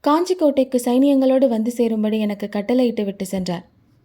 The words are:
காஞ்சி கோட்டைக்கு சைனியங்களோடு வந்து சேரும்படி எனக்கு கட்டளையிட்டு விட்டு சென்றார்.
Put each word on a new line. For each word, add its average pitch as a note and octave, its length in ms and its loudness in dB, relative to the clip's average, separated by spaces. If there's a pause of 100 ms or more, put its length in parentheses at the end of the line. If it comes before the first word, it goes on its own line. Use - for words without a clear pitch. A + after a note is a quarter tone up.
காஞ்சி E4+ 300 2
கோட்டைக்கு C4+ 500 0
சைனியங்களோடு C4 640 2
வந்து A3+ 220 0
சேரும்படி A3 480 0
எனக்கு G#3 300 -4
கட்டளையிட்டு A3+ 560 0
விட்டு G3 220 -6
சென்றார். F3+ 380 -6 (400)